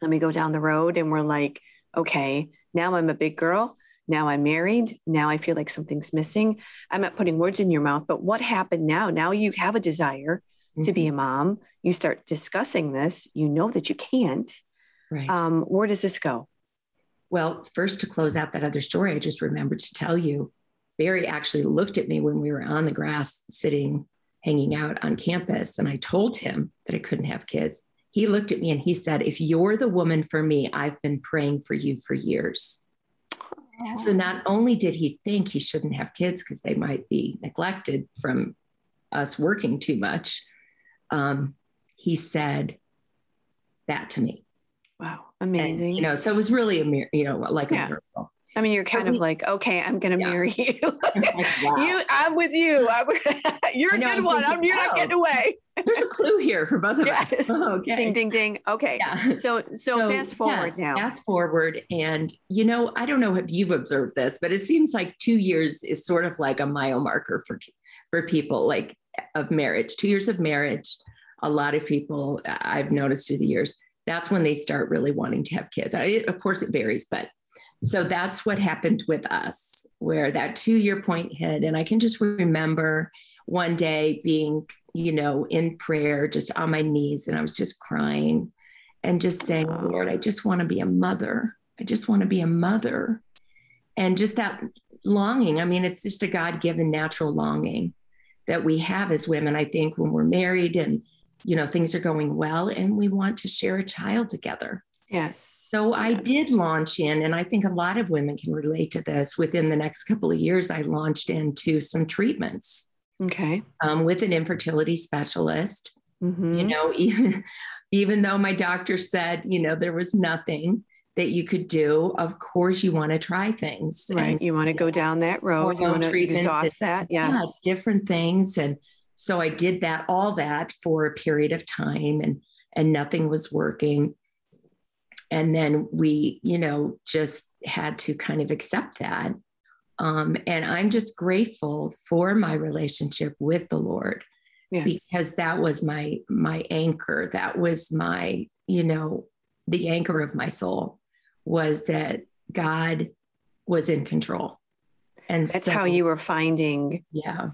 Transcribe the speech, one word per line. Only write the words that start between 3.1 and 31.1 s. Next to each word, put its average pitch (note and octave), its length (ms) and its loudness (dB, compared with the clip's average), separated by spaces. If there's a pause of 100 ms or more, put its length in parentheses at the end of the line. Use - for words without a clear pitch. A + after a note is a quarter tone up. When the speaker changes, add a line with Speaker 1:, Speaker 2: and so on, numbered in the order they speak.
Speaker 1:
big D#3 240 -2
girl. G3 400 0 (300)
Now D#3 220 2
I'm C#3+ 120 2
married. F#3 640 2
Now D3+ 240 2
I D3+ 80 2
feel D#3+ 180 0
like D#3 140 -4
something's D3+ 440 -6
missing." G#3+ 480 0 (280)
I'm F#3+ 120 -2
not F3+ 160 -2
putting F3 200 2
words F#3 220 2
in F#3+ 120 4
your D3+ 100 4
mouth, D3 260 0
but - 160 -2
what G#3+ 180 0
happened F#3+ 460 0
now? F3+ 220 2
Now E3 220 2
you G#3 260 2
have F#3 180 0
a A3+ 40 2
desire D#3 640 -2 (440)
to F#3+ 80 2
be E3+ 120 2
Speaker 2:
Mm-hmm. D3+ 80 2
Speaker 1:
a C#3 40 -2
mom. C#3 420 0 (240)
You F3+ 100 2
start - 320 -2
discussing E3+ 680 -2
this. D3 400 -2
You D3+ 160 0
know E3 220 2
that E3 180 -2
you - 60 -2
can't. A#3 560 0 (600)
Speaker 2:
Right. C#3+ 180 -4
Speaker 1:
Um, E3 340 2
where G3+ 240 2
does G3+ 140 0
this F#3 180 -2
go? C3 280 -4 (840)
Speaker 2:
Well, E3 340 0 (120)
first, F#3+ 260 0
to G3+ 60 -4
close D#3 280 0
out D#3 180 -2
that D3+ 100 -4
other D3 180 -2
story, F3 320 0
I D3+ 60 -2
just - 220 -4
remembered - 400 -2
to - 120 -4
tell E3 240 0
you, D3 340 -2 (460)
Barry F#3 300 2
actually D3+ 360 0
looked E3 340 2
at F3 120 0
me D#3 100 0
when D3 220 0
we D3 100 0
were C#3 120 -4
on D#3 220 0
the D#3 60 0
grass D3+ 580 -4
sitting, C#3+ 560 -2 (380)
hanging D3 320 2
out D3+ 280 -4
on D3+ 120 0
campus, - 640 -2
and - 80 0
I C#3 100 -2
told G3 400 0
him - 340 -4 (140)
that - 100 -4
I - 40 -2
couldn't - 260 -4
have - 220 -6
kids. - 340 -4 (300)
He G#3 160 2
looked G3+ 240 2
at - 80 0
me E3 120 0
and C#3+ 100 0
he F3 120 2
said, D#3+ 280 -2
"If - 180 -2
you're E3 380 2
the B3 100 2
woman E3 360 2
for D#3 200 -2
me, D3+ 300 2
I've D3 280 -4
been C#3+ 200 -2